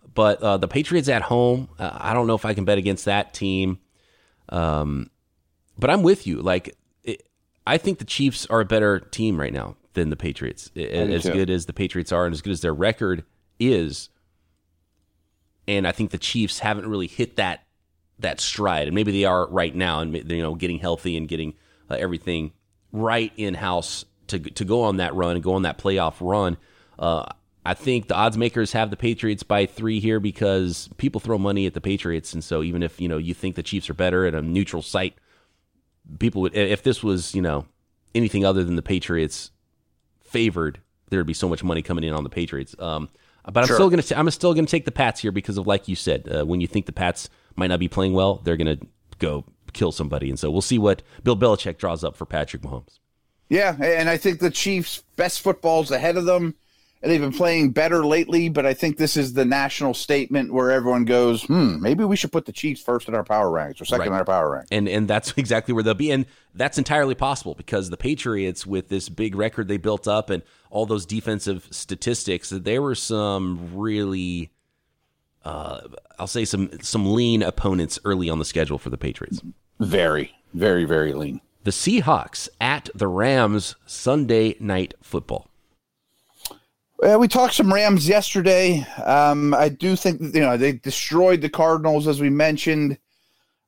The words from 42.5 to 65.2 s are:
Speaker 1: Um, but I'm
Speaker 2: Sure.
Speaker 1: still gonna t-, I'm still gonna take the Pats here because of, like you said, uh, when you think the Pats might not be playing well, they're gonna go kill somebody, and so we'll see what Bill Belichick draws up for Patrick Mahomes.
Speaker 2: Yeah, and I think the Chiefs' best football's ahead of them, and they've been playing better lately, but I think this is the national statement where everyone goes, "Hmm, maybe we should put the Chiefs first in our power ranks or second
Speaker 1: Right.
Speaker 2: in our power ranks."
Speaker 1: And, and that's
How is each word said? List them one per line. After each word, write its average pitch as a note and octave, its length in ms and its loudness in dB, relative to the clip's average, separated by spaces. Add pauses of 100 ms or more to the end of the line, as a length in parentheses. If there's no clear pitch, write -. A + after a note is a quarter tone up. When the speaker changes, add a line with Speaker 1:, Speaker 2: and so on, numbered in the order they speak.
Speaker 1:
Um, D#2 300 -6 (360)
but G2+ 140 -2
I'm B2 80 4
Speaker 2:
Sure. A#2+ 100 4
Speaker 1:
still F#3 140 6
gonna E3+ 120 4
t-, - 120 -2
I'm D#3 160 2
still F3 240 2
gonna D#3 120 2
take E3 180 0
the C3 80 -4
Pats A#2+ 280 0
here G#2 120 -2
because G2 260 -4
of, F2+ 80 -4
like G2+ 220 2
you F#2 80 -2
said, C#2 380 -2
uh, D2+ 120 0
when F2+ 140 0
you E2+ 60 0
think G2+ 200 -2
the - 60 -10
Pats F2 360 -4 (280)
might F#2 100 0
not F2+ 120 2
be F2 100 0
playing F#2+ 260 0
well, F#2+ 300 2
they're E2+ 120 0
gonna D#2 220 0 (400)
go D2 260 -4 (280)
kill E2+ 200 0
somebody, C#2+ 380 -4
and C2 80 -6
so D2+ 120 -2
we'll F2+ 120 0
see B2+ 160 0
what G2+ 240 2 (220)
Bill B2 120 4
Belichick G2+ 420 2
draws E2+ 260 -4
up D2 120 -4
for - 100 -10
Patrick D2 360 -6
Mahomes. C2 360 -14 (520)
Speaker 2:
Yeah, F3+ 320 2
and E3 260 2
I E3+ 80 2
think E3+ 240 0
the F3 100 2
Chiefs' - 520 -4 (140)
best F3 240 0
football's E3 500 0
ahead D3+ 260 2
of F3+ 80 0
them, E3+ 300 2 (480)
and D#3 100 2
they've D#3 80 4
been C#3 120 -2
playing E3 400 2
better D#3+ 340 2
lately, E3+ 420 2
but D3 160 0
I C3+ 80 4
think D3+ 240 -2
this D#3 220 0
is C3 160 -2
the C3+ 100 4
national C#3 480 0
statement C3+ 640 0
where B2+ 160 4
everyone B2 340 4
goes, A#2+ 380 4
"Hmm, A2+ 400 2
maybe D#3 220 2
we G3+ 120 2
should - 160 -4
put E3 140 -2
the G2+ 60 -12
Chiefs D3 300 -6
first A#2+ 260 -2
in A2+ 60 -4
our G#2+ 100 0
power G#2 260 2
ranks D2+ 300 -4
or D#2 40 -12
second - 160 0
Speaker 1:
Right. - 60 -2
Speaker 2:
in G2 80 0
our F#2+ 100 2
power F2 260 2
ranks." C2+ 220 -6
Speaker 1:
And, G#2 160 0
and G#2 180 0
that's G#2+ 280 -2